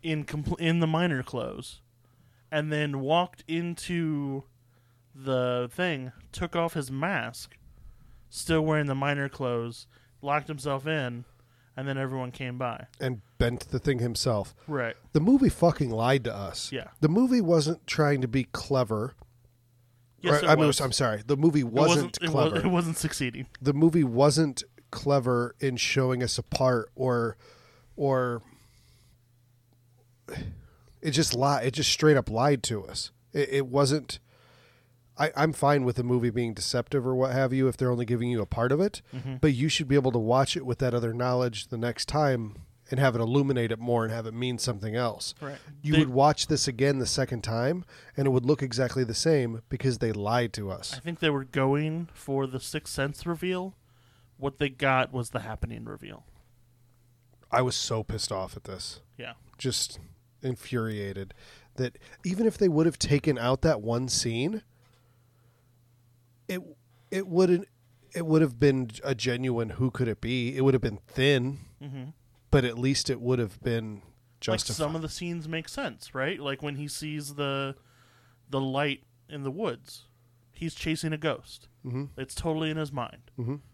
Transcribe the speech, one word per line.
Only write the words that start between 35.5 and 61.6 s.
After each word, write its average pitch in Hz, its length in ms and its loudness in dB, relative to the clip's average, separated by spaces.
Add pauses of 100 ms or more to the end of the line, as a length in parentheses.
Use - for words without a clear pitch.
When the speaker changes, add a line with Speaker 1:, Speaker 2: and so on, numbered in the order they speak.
Speaker 2:
fine 143 300 4
with 123 140 0
the 127 60 -2
movie 123 260 2
being 117 240 -2
deceptive 120 520 -2
or 131 100 0
what 131 160 2
have 127 220 2
you 131 140 4
if 120 100 0
they're 123 140 2
only 120 140 0
giving 120 240 0
you 117 120 0
a 98 40 -2
part 120 260 0
of 147 100 2
it, 208 200 0 (140)
Speaker 1:
Mm-hmm. 131 220 -8
Speaker 2:
but 147 160 4
you 135 160 2
should 147 180 0
be 135 80 4
able 131 160 4
to 117 80 2
watch 123 380 2
it 135 80 -8
with 120 140 -4
that 127 140 0
other 117 200 0
knowledge 123 540 -2
the 120 100 -8
next 120 300 -4
time 127 480 0 (340)
and 131 120 -2
have 131 140 4
it 117 60 0
illuminate 123 500 2
it 113 80 -4
more 117 260 0
and 110 80 -4
have 113 120 -6
it 110 80 -10
mean 123 240 -4
something 110 380 -4
else. 117 460 -4
Speaker 1:
Right. 143 160 -12 (240)
Speaker 2:
You 151 120 0
Speaker 1:
They 160 60 8
Speaker 2:
would 143 100 6
watch 135 380 6
this 147 220 0
again 135 300 2
the 123 60 0
second 127 380 -2
time, 127 400 -2 (320)
and 139 100 0
it 139 40 6
would 127 160 4
look 143 180 2
exactly 127 400 0
the 113 100 -4
same 120 540 2
because 127 300 -2
they 113 160 0
lied 107 400 0
to 101 180 -6
us. - 240 -10
Speaker 1:
I 131 60 -12
think 165 180 -8
they 160 100 2
were 139 140 0
going 147 720 0
for 135 340 -4
the 131 140 -6
Sixth - 320 -10
Sense 143 320 -4
reveal. 180 500 -4 (640)
What 135 220 -6
they 143 100 0
got 131 420 2
was 123 200 -4
the 120 100 -4
Happening 113 420 -8
reveal. 101 400 -14 (1300)
Speaker 2:
I 120 100 4
was 127 140 0
so 113 280 -4
pissed - 280 -6
off 95 240 -6
at - 80 -16
this. - 380 -14 (160)
Speaker 1:
Yeah. 120 160 -14 (240)
Speaker 2:
Just - 420 -4 (420)
infuriated 107 920 -6 (420)